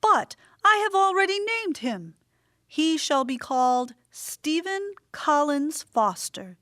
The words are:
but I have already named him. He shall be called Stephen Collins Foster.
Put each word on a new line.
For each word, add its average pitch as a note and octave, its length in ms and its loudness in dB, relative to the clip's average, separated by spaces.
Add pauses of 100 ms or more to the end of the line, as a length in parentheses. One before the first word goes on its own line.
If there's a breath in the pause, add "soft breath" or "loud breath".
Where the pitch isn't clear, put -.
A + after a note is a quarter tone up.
but D4+ 360 2 (280 soft breath)
I G#4+ 200 6
have G#4+ 100 -2
already F#4+ 440 2
named G#4+ 400 -4
him. F#3 360 -8 (520)
He D#4+ 300 0
shall C#4+ 280 0
be C4 120 -4
called B3+ 580 0 (160)
Stephen F#4+ 840 -4 (200)
Collins D4 720 0
Foster. G3 800 -4